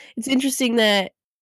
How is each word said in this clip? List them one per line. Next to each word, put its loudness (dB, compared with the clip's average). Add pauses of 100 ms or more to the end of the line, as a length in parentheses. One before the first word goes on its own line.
(160)
it's -8
interesting 0
that, 2 (280)